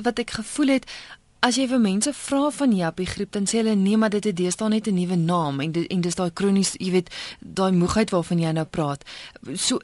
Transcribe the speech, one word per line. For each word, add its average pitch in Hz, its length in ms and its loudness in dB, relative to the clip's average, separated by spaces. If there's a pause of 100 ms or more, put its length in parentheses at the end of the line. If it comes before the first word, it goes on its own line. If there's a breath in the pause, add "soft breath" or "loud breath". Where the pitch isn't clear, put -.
wat 226 180 0
ek 233 100 -6
gevoel 269 380 -2
het, 269 240 0 (480 loud breath)
as 247 160 2
jy 262 120 2
vir 254 120 2
mense 214 340 2
vra 285 380 0
van 269 240 2
jappiegriep, 185 560 -2
dan 202 160 -2
sê 220 100 0
hulle, 220 180 2
"Nee, 196 220 4
maar 220 120 4
dit 202 140 0
het 208 140 0
deesdae 180 320 0
net 214 180 0
'n 214 60 0
nuwe 180 220 0
naam 165 440 0
en 156 120 -2
di-, 170 160 -2
en 185 140 0
dis 175 140 -2
daai 180 180 -2
chronies, 196 440 2
jy 185 140 -4
weet, - 480 -2
daai 185 320 -2
moegheid 180 380 2
waarvan 175 300 0
jy 165 120 0
nou 160 140 -2
praat." 143 380 -4 (500 loud breath)
So 220 300 -2